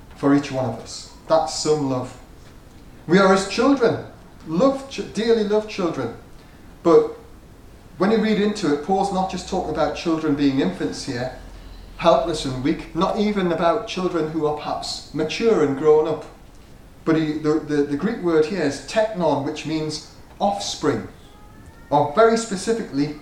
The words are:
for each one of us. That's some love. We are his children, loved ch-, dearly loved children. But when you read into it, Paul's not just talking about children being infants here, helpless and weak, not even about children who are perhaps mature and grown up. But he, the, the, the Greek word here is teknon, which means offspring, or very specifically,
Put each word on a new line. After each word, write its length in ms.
for 180
each 160
one 200
of 100
us. 340
That's 260
some 360
love. 280
We 120
are 180
his 140
children, 560
loved 440
ch-, 220
dearly 300
loved 260
children. 460
But 340
when 140
you 80
read 200
into 340
it, 120
Paul's 260
not 180
just 200
talking 240
about 240
children 380
being 260
infants 420
here, 340
helpless 460
and 220
weak, 280
not 240
even 360
about 340
children 440
who 140
are 120
perhaps 560
mature 500
and 140
grown 280
up. 200
But 100
he, 180
the, 260
the, 240
the 120
Greek 260
word 240
here 180
is 240
teknon, 580
which 200
means 480
offspring, 680
or 240
very 220
specifically, 880